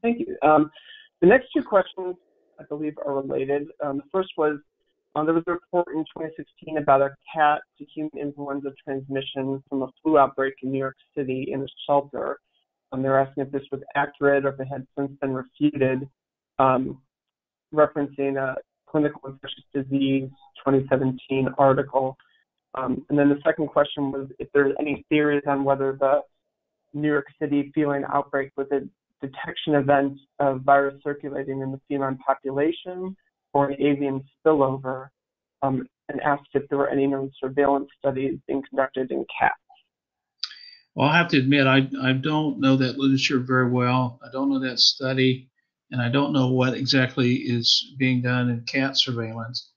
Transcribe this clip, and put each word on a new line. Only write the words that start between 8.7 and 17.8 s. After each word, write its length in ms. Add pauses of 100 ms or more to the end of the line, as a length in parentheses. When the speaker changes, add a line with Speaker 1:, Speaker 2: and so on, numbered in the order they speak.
Speaker 1:
transmission 840
from 140
a 80 (140)
flu 160
outbreak 340 (100)
in 80
New 80
York 180 (200)
City 340
in 120
a 40 (200)
shelter. 520 (540)
Um, 100
they're 160
asking 260
if 60
this 120 (100)
was 80 (140)
accurate 500
or 60
if 100
it 80
had 180 (100)
since 140 (120)
been 100
refuted, 760 (520)
um, 420 (720)
referencing 640